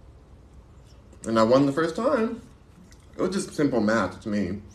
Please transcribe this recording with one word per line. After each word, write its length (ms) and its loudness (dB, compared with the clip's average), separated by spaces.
And 100 0
I 60 6
won 220 6
the 60 2
first 240 -2
time. 460 0
It 40 -6
was 100 -2
just 220 -6
simple 280 0
math 400 0
to 80 -8
me. 320 -4